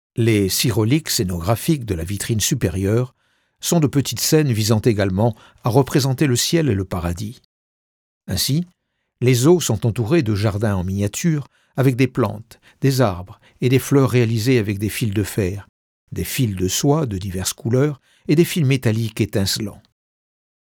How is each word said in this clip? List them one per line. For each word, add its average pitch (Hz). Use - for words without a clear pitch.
Les 110
six -
reliques 120
scénographiques 110
de 101
la 80
vitrine 101
supérieure 104
sont 170
de 151
petites 131
scènes 156
visant 110
également 101
à 127
représenter 131
le 123
ciel 156
et 104
le 98
paradis. 90
Ainsi, 147
les 123
eaux 170
sont 120
entourées 120
de 107
jardins 104
en 90
miniature 101
avec 131
des 127
plantes, 104
des 135
arbres 95
et 127
des 131
fleurs 135
réalisées 117
avec 101
des 104
fils 107
de 104
fer, 98
des 90
fils 113
de 92
soie 147
de 104
diverses 92
couleurs 135
et 185
des 170
fils 160
métalliques 117
étincelants. 101